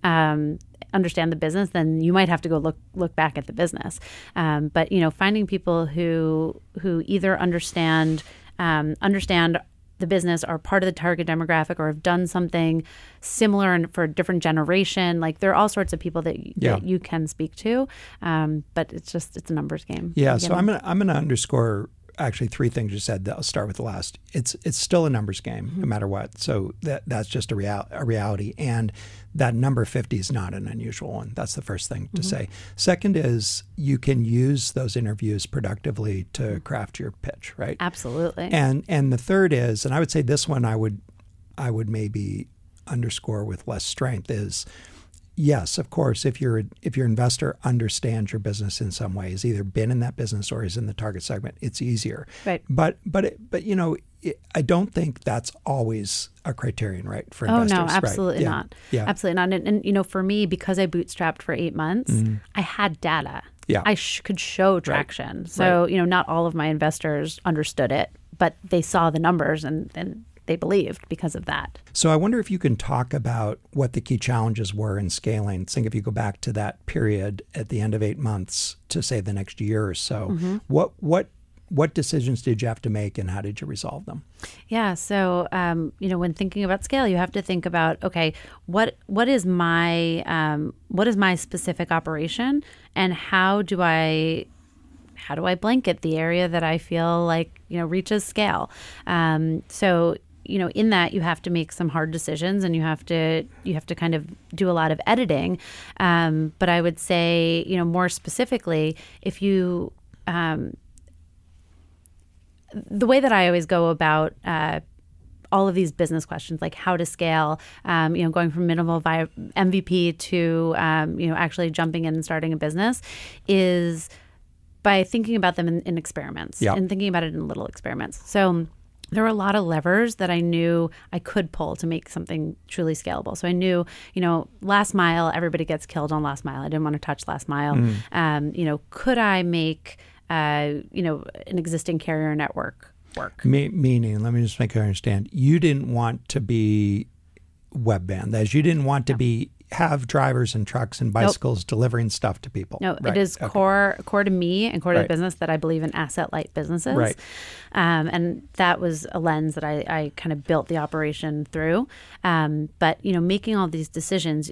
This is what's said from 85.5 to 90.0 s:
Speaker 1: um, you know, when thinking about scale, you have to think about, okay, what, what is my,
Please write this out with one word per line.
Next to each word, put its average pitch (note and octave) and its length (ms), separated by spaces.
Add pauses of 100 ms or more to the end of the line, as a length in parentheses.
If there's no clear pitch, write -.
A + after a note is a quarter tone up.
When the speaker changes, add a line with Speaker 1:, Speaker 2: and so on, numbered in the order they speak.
Speaker 1:
um, E3+ 480
you F#3+ 120
know, F3+ 80
when F3 160
thinking G3 280
about F#3+ 220
scale, C4+ 240
you F#3 80
have F3+ 160
to G3+ 80
think F3+ 240
about, E3 400
okay, E3 300 (320)
what, G#3 400
what A3 220
is B3 180
my, E3+ 800